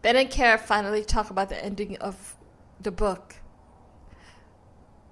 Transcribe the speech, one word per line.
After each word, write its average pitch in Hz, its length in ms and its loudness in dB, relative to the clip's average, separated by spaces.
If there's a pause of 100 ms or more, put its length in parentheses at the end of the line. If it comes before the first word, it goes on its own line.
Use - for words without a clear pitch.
Ben 240 140 4
and 262 160 4
Kara 233 260 4
finally 208 460 0
talk 214 260 0
about 190 200 -2
the - 140 -8
ending 202 340 -8
of - 380 -10 (440)
the 208 120 -6
book, 190 440 -2 (1800)